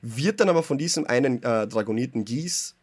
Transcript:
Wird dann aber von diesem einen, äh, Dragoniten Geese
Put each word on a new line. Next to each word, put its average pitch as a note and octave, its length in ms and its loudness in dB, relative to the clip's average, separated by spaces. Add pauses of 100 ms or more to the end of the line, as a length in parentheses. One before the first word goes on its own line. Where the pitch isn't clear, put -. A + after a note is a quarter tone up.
Wird C#3 400 -2
dann G3 80 6
aber E3 140 4
von C#3+ 140 -2
diesem E3 300 -2
einen, B2+ 360 2
äh, A2+ 240 2
Dragoniten A2 560 -2
Geese C#3+ 600 -6